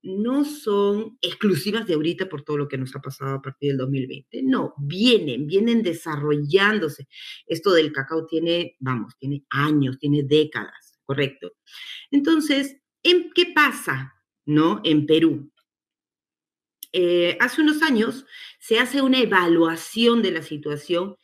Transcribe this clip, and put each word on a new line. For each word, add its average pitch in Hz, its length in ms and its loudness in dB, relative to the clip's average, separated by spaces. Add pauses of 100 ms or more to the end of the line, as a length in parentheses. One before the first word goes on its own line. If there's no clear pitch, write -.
no 233 440 0
son 202 760 -2
exclusivas 202 640 -2
de 180 80 0
ahorita 170 360 -2
por 143 140 -12
todo 147 140 -4
lo 143 100 -4
que 139 100 -8
nos 131 180 -8
ha 135 60 -12
pasado 139 340 -8
a 139 60 -10
partir 143 300 -6
del 139 60 -2
dos 131 120 -4
mil 131 180 -4
veinte. - 360 -14
No, 247 340 0
vienen, 156 680 0
vienen 220 380 0
desarrollándose. 151 1200 0 (380)
Esto 165 280 0
del 156 180 4
cacao 160 340 -4
tiene, 170 540 -2
vamos, 127 380 -6
tiene 143 320 -8
años, 139 500 2
tiene 147 240 0
décadas, 147 840 -2
correcto. 135 480 -4 (580)
Entonces, 285 680 2 (260)
¿en 349 300 2
qué - 200 2
pasa, 151 600 0 (320)
no? 160 380 2
En 151 220 2
Perú. 160 460 2 (1400)
Eh, 175 480 2
hace 254 220 0
unos 302 200 2
años 240 440 0 (340)
se 226 200 0
hace 254 220 0
una 262 180 4
evaluación 180 1000 2
de 185 100 0
la 165 100 -4
situación 156 840 -6